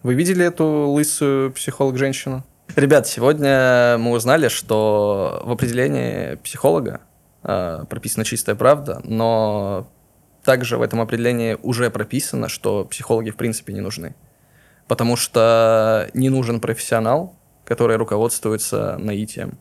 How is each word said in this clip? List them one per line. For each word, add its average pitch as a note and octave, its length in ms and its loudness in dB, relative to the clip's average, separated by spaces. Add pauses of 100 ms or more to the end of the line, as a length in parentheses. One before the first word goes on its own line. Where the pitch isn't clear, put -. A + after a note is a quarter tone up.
Вы B2 100 2
видели F3 300 2
эту D#3 440 2
лысую C#3+ 640 0
психолог-женщину? C3 920 -4 (320)
Ребят, C#3+ 320 6
сегодня C3 880 4
мы A#2 140 0
узнали, B2+ 360 2
что G#2 960 0
в A#2 60 -6
определении B2 880 -2
психолога, - 640 -2 (420)
э, F2 480 -4
прописана - 340 -6
чистая - 300 -4
правда, C3+ 480 2
но G#2+ 880 -2 (560)
также B2 340 2
в A#2+ 40 2
этом A#2 180 0
определении A#2 600 -2
уже A#2+ 300 -2
прописано, A2+ 580 -6
что G2+ 360 -4
психологи A2+ 460 -4
в G#2+ 60 -14
принципе A2+ 360 -6
не G2 80 -8
нужны. F#2+ 340 -10 (720)
Потому A#2+ 300 0
что A2+ 1000 4
не C3 140 0
нужен A#2+ 320 0
профессионал, A#2 720 -2 (300)
который A#2 320 2
руководствуется G#2+ 1000 -2
наитием. G#2 640 -8